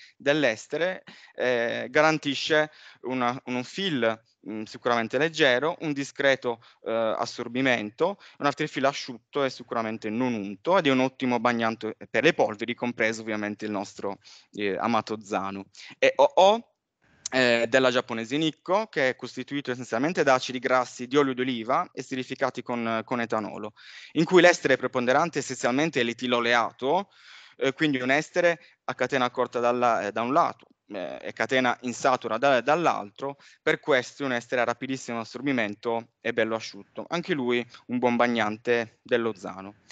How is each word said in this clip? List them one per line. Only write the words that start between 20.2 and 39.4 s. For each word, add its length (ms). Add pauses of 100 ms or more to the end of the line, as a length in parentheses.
da 120
acidi 240
grassi 480
di 100
olio 160
d'oliva 580
esterificati 680
con, 420
con 160
etanolo, 540 (400)
in 120
cui 160
l'estere 360
preponderante 600
essenzialmente 600
è 40
l'etiloleato, 1080 (480)
eh, 160
quindi 260
un 120
estere 500 (240)
a 80
catena 380
corta 280
dalla, 460
eh, 60
da 100
un 120
lato, 340 (200)
eh, 320
e 140
catena 480
insatura 560
da, 240
dall'altro, 760 (240)
per 180
questo 420
è 60
un 60
estere 280
a 40
rapidissimo 540
assorbimento 920 (120)
e 100
bello 220
asciutto, 560
anche 240
lui 320 (220)
un 100
buon 180
bagnante 840
dell'Ozano. 760 (140)